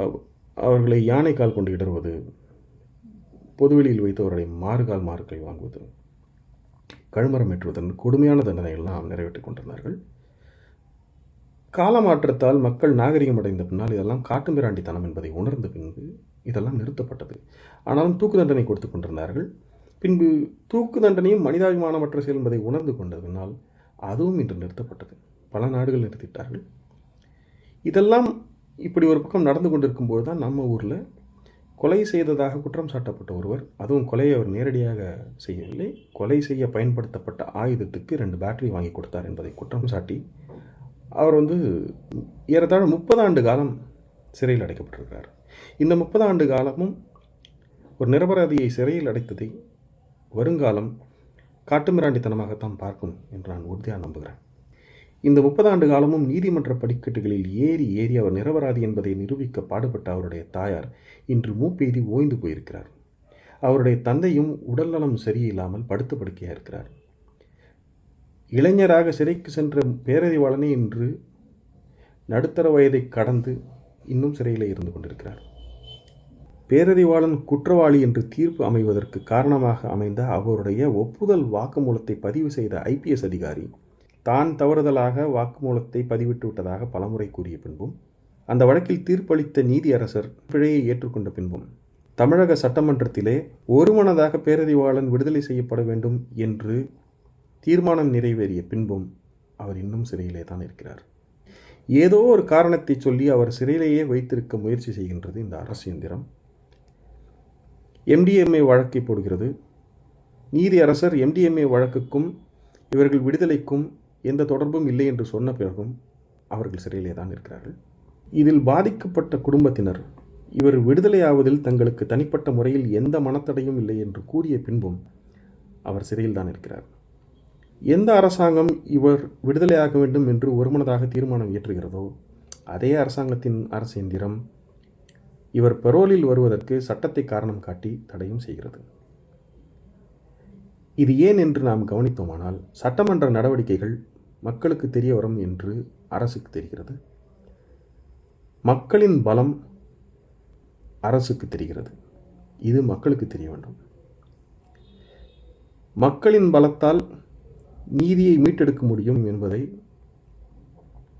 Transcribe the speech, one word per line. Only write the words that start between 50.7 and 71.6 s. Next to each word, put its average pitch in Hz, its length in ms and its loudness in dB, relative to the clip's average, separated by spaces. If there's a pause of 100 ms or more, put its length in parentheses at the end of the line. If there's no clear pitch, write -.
காட்டுமிராண்டித்தனமாகத்தான் 120 1080 -2
பார்க்கும் 95 380 -10 (140)
என்று 92 220 -16
நான் 85 140 -12
உறுதியாக 98 360 -10
நம்புகிறேன். 78 360 -14 (880)
இந்த 143 160 6
முப்பது 143 280 4
ஆண்டு 175 200 4
காலமும் 147 380 4
நீதிமன்ற 160 480 -2
படிக்கட்டுகளில் 117 720 -4 (140)
ஏறி 151 340 0
ஏறி 117 220 -2
அவர் 98 200 0
நிரபராதி 131 440 -2
என்பதை 101 340 -2
நிரூபிக்க 123 480 -6
பாடுபட்ட 113 480 -6
அவருடைய 87 400 -8
தாயார் 92 360 -6 (420)
இன்று 120 260 -2
மூப்பெய்தி 127 520 -2
ஓய்ந்து 127 300 0
போயிருக்கிறார். - 500 -10 (760)
அவருடைய 127 380 4
தந்தையும் 151 520 0 (140)
உடல்நலம் 151 500 -2
சரியில்லாமல் 107 720 -4
படுத்த 123 260 -6
படுக்கையா 90 380 -10
இருக்கிறார். - 360 -16 (1600)
இளைஞராக 170 600 4
சிறைக்கு 156 380 -2
சென்ற 147 360 0 (140)
பேரறிவாளனே 147 720 2
இன்று 117 380 -2 (1200)